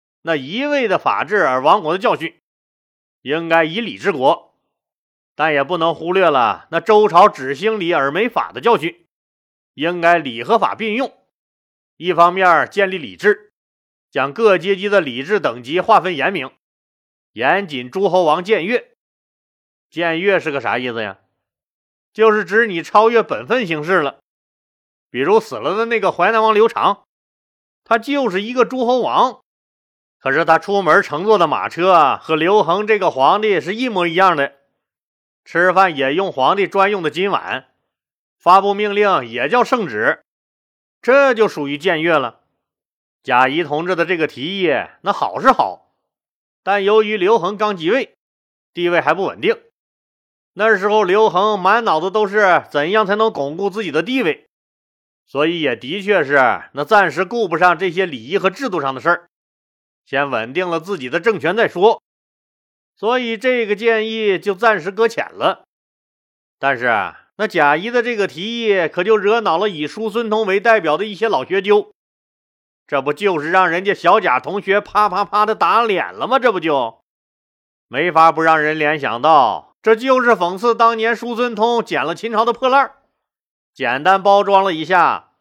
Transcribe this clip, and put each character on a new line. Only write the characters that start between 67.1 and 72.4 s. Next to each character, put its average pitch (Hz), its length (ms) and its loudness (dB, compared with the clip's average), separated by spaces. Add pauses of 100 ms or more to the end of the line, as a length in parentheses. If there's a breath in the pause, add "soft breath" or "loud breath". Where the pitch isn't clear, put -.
那 214 100 -4
贾 151 300 2
谊 196 140 -8
的 240 120 0
这 233 140 -6
个 202 100 -2
提 214 360 -10
议 190 260 0
可 180 160 -4
就 214 140 2
惹 208 240 0
恼 170 160 0
了 214 100 -2
以 151 180 -6
叔 220 220 -8
孙 220 220 -4
通 214 160 0
为 190 120 0
代 220 220 2
表 156 160 0
的 185 80 -6
一 214 100 -10
些 208 140 -4
老 135 160 -2
学 180 160 -2
究， 208 320 0 (960)